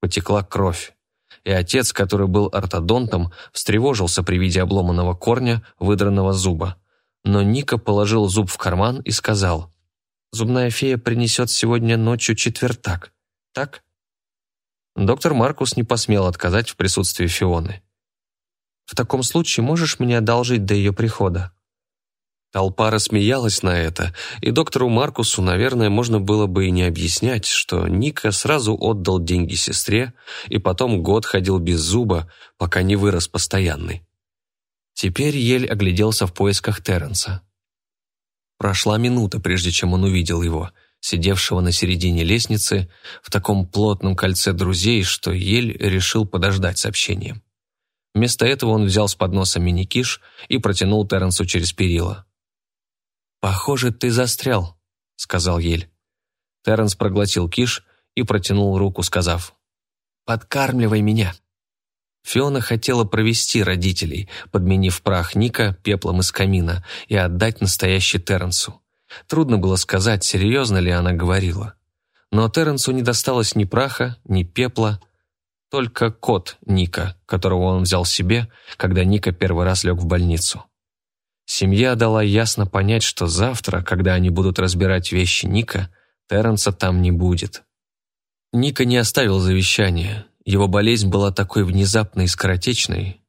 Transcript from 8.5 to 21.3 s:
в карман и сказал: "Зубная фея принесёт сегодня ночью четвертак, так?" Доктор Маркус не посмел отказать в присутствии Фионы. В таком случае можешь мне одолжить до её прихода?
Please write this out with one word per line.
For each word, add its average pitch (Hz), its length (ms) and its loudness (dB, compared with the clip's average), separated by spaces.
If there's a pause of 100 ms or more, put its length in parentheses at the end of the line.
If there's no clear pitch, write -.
в - 60 -8
карман 101 440 0
и - 80 -8
сказал: 95 640 -2 (580)
"Зубная 120 380 0
фея 127 300 -2
принесёт 120 500 0
сегодня 117 480 2
ночью 113 380 0
четвертак, - 760 -4 (380)
так?" - 300 -10 (1120)
Доктор 127 380 0
Маркус 131 420 0
не 127 60 -2
посмел 110 460 0
отказать 90 420 -2
в - 60 -12
присутствии 90 500 -2
Фионы. 87 560 -2 (1040)
В - 100 -14
таком 131 280 -2
случае 151 400 -2
можешь 156 360 -2
мне 123 180 2
одолжить 117 480 0
до 101 100 0
её 101 180 2
прихода? 95 580 -2 (1000)